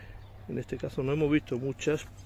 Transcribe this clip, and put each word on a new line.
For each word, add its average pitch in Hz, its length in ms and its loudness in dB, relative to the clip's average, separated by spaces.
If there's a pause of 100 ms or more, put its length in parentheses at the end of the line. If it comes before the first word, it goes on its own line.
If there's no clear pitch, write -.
(480)
En 123 100 -4
este 123 200 -6
caso 127 260 -4
no 135 80 2
hemos 147 200 4
visto 147 260 4
muchas, 139 500 0 (180)